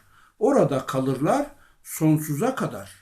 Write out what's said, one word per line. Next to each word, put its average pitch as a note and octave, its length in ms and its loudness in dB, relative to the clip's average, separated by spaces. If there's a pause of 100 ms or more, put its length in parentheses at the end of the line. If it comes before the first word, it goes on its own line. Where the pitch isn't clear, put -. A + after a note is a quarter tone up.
(380)
Orada G3+ 480 2
kalırlar C#3 600 0 (360)
sonsuza D#3 720 0
kadar. A2+ 360 -8 (120)